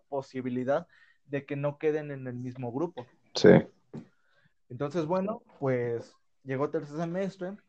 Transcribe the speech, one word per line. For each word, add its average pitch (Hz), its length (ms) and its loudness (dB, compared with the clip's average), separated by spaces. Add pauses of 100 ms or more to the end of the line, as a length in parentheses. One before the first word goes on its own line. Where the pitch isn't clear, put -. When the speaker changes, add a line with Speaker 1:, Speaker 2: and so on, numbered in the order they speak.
Speaker 1:
posibilidad 131 800 -2 (380)
de 139 200 -6
que 147 80 -8
no 143 240 -4
queden 151 320 0
en 135 160 -10
el 123 80 -6
mismo 123 380 -8
grupo. 139 340 -4 (280)
Speaker 2:
Sí. - 160 10 (1160)
Speaker 1:
Entonces, 143 380 -4
bueno, 190 360 -2 (180)
pues, 120 520 -2 (300)
llegó 135 260 -2
tercer 147 280 -6
semestre, 180 600 -6 (120)